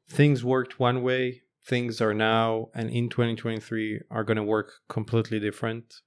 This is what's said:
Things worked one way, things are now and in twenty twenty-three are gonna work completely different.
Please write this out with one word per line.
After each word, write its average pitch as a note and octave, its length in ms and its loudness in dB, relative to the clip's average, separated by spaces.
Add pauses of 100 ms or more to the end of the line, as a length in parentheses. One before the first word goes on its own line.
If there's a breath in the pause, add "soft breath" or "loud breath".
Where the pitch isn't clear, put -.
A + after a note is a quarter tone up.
Things C#3+ 360 4
worked B2+ 360 0
one B2 240 2
way, B2+ 380 0 (240)
things A#2+ 360 -2
are A2 120 4
now A2 600 2
and A2+ 160 -4
in A#2+ 200 -2
twenty A#2 260 0
twenty-three A2 640 -4 (100)
are A2 140 -2
gonna A2 200 0
work G#2+ 280 0 (160)
completely A2 520 -2
different. A2+ 540 -6 (140)